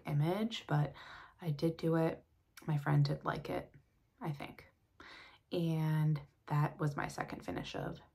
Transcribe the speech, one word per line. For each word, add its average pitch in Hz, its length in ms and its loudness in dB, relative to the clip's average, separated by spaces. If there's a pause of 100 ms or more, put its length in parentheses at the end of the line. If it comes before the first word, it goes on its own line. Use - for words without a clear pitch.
image, 175 600 0
but 147 260 2 (480)
I 170 100 0
did 165 260 0
do 165 180 2
it. 165 280 2 (420)
My 151 120 2
friend 143 280 4
did 147 180 -2
like - 260 -2
it, - 220 -4 (500)
I 262 100 -2
think. - 340 -12 (840)
And 156 680 2 (280)
that 147 320 2
was 147 180 0
my - 100 -2
second - 380 -6
finish - 300 -6
of - 260 -6 (140)